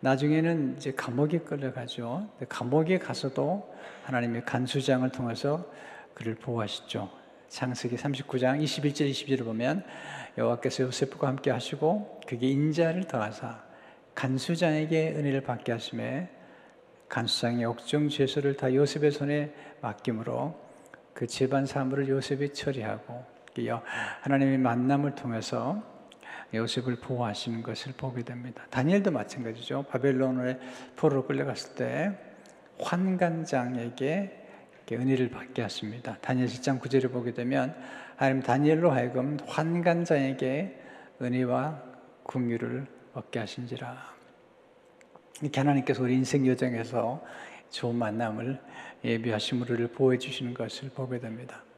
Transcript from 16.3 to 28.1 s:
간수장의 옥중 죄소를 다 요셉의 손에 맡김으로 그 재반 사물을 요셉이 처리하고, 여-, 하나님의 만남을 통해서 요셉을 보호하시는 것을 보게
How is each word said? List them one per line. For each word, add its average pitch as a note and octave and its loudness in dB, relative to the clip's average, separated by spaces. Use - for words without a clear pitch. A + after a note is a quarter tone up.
간수장의 A#2+ 0
옥중 D3 2
죄소를 C#3 2
다 C3 2
요셉의 D3 6
손에 D3 0
맡김으로 A#2+ -2
그 - -4
재반 C3+ 2
사물을 C3+ 0
요셉이 C3+ 0
처리하고, A#2+ -4
여-, A#2 -2
하나님의 C#3 4
만남을 C3 4
통해서 A#2+ -4
요셉을 A#2 0
보호하시는 A#2 -2
것을 A#2 -6
보게 B2 -6